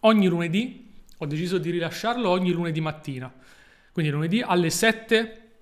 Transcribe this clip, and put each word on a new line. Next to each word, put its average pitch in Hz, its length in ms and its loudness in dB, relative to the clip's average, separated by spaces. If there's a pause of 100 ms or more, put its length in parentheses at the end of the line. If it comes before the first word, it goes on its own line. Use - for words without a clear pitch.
ogni 220 260 6
lunedì. 170 600 -2 (280)
Ho - 80 -8
deciso 170 320 -4
di 165 140 -4
rilasciarlo 190 580 -2
ogni 180 220 2
lunedì 165 280 -2
mattina. 151 500 -8 (640)
Quindi 156 200 0
lunedì 165 300 0
alle 180 280 2
sette 220 800 0 (120)